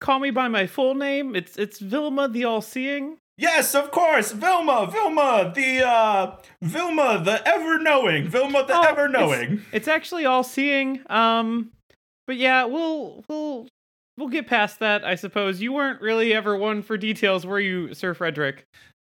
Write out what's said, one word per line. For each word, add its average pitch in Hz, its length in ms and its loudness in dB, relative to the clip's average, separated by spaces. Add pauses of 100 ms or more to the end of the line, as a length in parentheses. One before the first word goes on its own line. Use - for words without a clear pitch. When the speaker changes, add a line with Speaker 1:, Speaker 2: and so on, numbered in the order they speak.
Speaker 1:
call 269 200 0
me 277 100 -2
by 254 180 0
my 208 180 0
full 262 280 0
name. 277 420 -4
It's, 180 220 -8
it's 208 220 -6
Vilma 277 500 -2
the 240 160 -2
All-Seeing. 269 720 -4 (180)
Speaker 2:
Yes, 311 380 2
of 285 160 0
course. 311 420 2
Vilma, 285 580 2
Vilma, 277 640 2
the, 262 320 2
uh, 220 500 2 (260)
Vilma, 285 600 0
the 202 240 0
ever-knowing. 311 840 2
Vilma, 269 380 2
the 262 80 2
Speaker 1:
Oh, 339 60 4
it's, 330 100 6
Speaker 2:
ever-knowing. 262 800 2
Speaker 1:
it's - 160 -4
actually 311 380 -2
All-Seeing. 269 840 0
Um, 226 640 0 (540)
but 254 120 -6
yeah, 262 260 2
we'll, 285 640 -4
we'll, 294 400 -8 (480)
we'll 277 120 -8
get 262 180 -4
past 208 320 0
that, 208 260 0
I 180 100 -2
suppose. 196 460 -4
You 247 140 -4
weren't 277 260 -4
really 226 320 0
ever 208 240 0
one 208 260 -2
for 220 140 -6
details, 196 480 0
were 196 160 -2
you, 185 320 -4
Sir 175 220 -6
Frederick? 147 500 -4 (420)